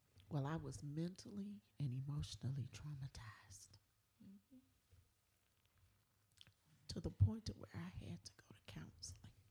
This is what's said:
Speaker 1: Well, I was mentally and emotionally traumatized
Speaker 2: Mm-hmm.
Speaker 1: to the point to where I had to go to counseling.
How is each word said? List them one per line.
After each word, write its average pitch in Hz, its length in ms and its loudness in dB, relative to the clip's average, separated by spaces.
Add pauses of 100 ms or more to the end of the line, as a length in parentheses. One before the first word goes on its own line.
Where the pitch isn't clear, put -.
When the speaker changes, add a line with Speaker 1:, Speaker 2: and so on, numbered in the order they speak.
(300)
Speaker 1:
Well, 139 160 2
I 156 120 2
was 139 260 -6
mentally 196 800 -4 (180)
and 131 260 2
emotionally 139 680 0
traumatized 131 1040 -8 (440)
Speaker 2:
Mm-hmm. 202 360 -18 (2250)
Speaker 1:
to - 100 -4
the 160 120 2
point 214 340 10
to - 80 -2
where - 200 -12
I 170 140 -4 (220)
had 170 160 -6
to - 80 -14
go - 160 -20
to - 240 -16
counseling. - 580 -10 (200)